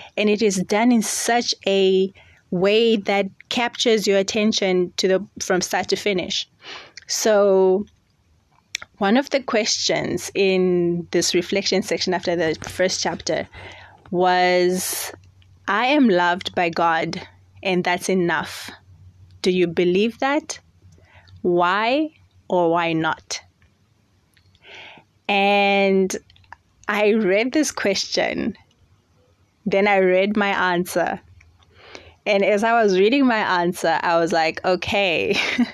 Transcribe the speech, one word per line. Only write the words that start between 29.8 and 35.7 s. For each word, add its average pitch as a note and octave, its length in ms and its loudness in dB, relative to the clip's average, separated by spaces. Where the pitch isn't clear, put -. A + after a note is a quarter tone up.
I G3+ 100 4
read F#3+ 380 2
my G3 380 0
answer. F3 460 -4
And G3+ 160 2
as G3+ 220 2
I A#3 180 2
was F#3+ 160 2
reading B3+ 280 4
my G3+ 360 0
answer, F3 400 0
I E3+ 160 0
was E3 140 0
like, D#3+ 320 -2
"Okay, F#3 720 0